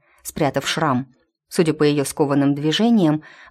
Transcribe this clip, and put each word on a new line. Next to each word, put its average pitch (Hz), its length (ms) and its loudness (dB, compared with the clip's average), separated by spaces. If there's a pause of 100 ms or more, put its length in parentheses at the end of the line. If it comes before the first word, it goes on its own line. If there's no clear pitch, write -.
(220)
спрятав 139 460 -4
шрам. 143 400 -2 (420)
Судя 156 240 0
по 151 100 -2
её 147 220 2
скованным 143 480 0
движениям, 156 680 2 (280)